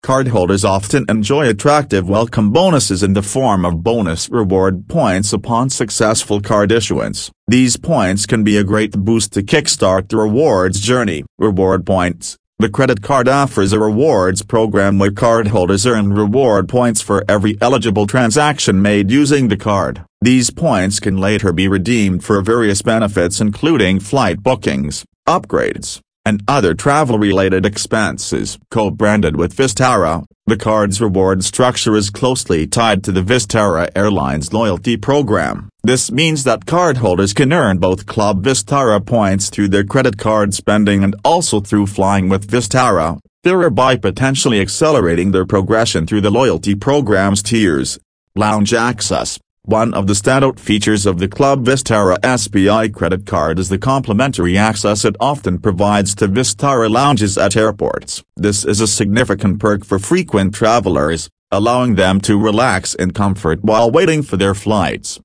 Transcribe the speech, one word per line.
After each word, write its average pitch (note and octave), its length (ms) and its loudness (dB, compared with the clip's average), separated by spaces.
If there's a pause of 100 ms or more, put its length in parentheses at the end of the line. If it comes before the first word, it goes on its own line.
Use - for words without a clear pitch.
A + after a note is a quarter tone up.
Cardholders G#2+ 600 0
often G2 460 0
enjoy A2+ 360 0
attractive A2+ 640 0
welcome G#2+ 440 0
bonuses C3+ 500 2
in G2 100 2
the G2+ 80 2
form G2+ 460 0
of E2+ 180 -2
bonus G#2 460 -2
reward F#2+ 580 0
points G2+ 420 0
upon A#2 380 -2
successful A2 720 -2
card G#2 320 2
issuance. - 580 -2 (180)
These B2 280 2
points G#2 480 -2
can A2+ 180 0
be G#2 140 2
a G#2 80 2
great G#2+ 280 -2
boost G#2+ 420 -2
to G2 80 0
kickstart G2 640 0
the A2 80 -4
rewards G#2+ 640 0
journey. G#2 440 -2 (140)
Reward F#2+ 460 0
points. F2+ 540 -4 (200)
The A2 120 0
credit B2 320 0
card B2+ 260 0
offers A2 460 2
a G#2+ 40 2
rewards G#2+ 600 2
program G2+ 580 0
where G2 120 2
cardholders G#2 720 2
earn G#2+ 300 0
reward G#2+ 520 2
points A#2+ 360 0
for G2 260 -2
every G#2 320 0
eligible A2+ 460 0
transaction B2+ 760 0
made G#2 300 2
using C#3 380 2
the G2 100 0
card. F#2+ 440 -2 (200)
These B2 260 4
points G2+ 500 -2
can G2+ 200 -2
later G2 340 0
be F#2 160 0
redeemed G2 560 0
for G#2 160 2
various G#2+ 400 0
benefits G#2 580 0
including G#2 640 0
flight G2+ 420 -2
bookings, D2 600 -4 (240)
upgrades, D#2 720 -4 (260)
and G#2 200 0
other A2+ 280 2
travel-related G2+ 880 0
expenses. F#2+ 920 -4 (120)
Co-branded G#2 680 0
with E2+ 200 -2
Vistara, A2 680 0 (240)
the A2 100 2
card's G#2 440 0
reward F#2+ 420 0
structure B2 540 0
is G2+ 140 0
closely G2+ 560 -2
tied G#2+ 360 0
to G#2 80 -6
the F#2 120 0
Vistara G2+ 760 0
Airlines E2 560 -2
loyalty G#2+ 460 -2
program. G2+ 720 -2 (120)
This B2 300 0
means D3+ 320 0
that A2+ 220 -2
cardholders A#2 680 0
can C#3+ 200 2
earn A2 240 2
both F#2 260 0
Club G2+ 400 -2
Vistara C3 600 0
points G2 440 0
through G#2 200 -2
their G2+ 140 2
credit A2 360 0
card G#2+ 340 0
spending G#2 500 2
and G2 220 0
also D#3 340 2
through G2+ 280 0
flying G2 420 0
with G2 220 -2
Vistara, G#2+ 680 0 (240)
thereby D3 540 2
potentially A2+ 640 0
accelerating F#2+ 720 0
their F#2 160 0
progression G2 600 0
through G#2 140 0
the G#2 100 2
loyalty G2+ 440 0
program's G2+ 680 0
tiers. F2+ 560 0 (380)
Lounge G#2 380 0
access. A2+ 640 -2 (240)
One A2 300 0
of G2+ 140 -2
the G2+ 80 2
standout C3 440 0
features G#2 460 0
of F#2+ 140 0
the F#2+ 100 -2
Club C#3 380 0
Vistara G#2+ 560 2
S B2 260 0
B G2 220 2
I A2 180 2
credit F#2+ 380 -4
card D#2+ 320 -2
is F2+ 100 -4
the F#2+ 80 -2
complimentary A2+ 800 0
access G#2 480 0
it G#2 160 0
often C3 380 -2
provides G2+ 580 0
to G#2 120 0
Vistara B2 600 0
lounges A2 460 2
at G2 200 0
airports. - 680 -2 (120)
This G2+ 280 -2
is G2 160 -2
a A2 80 0
significant G#2 720 0
perk G#2 240 0
for F#2+ 140 -2
frequent G2+ 560 0
travelers, F2+ 760 0 (220)
allowing A#2 460 0
them F#2+ 260 2
to G#2 180 0
relax G#2+ 540 0
in F#2 160 -2
comfort F#2+ 520 -2
while A2 280 2
waiting D#3 320 2
for G#2 160 -6
their G2 160 0
flights. F2+ 720 -4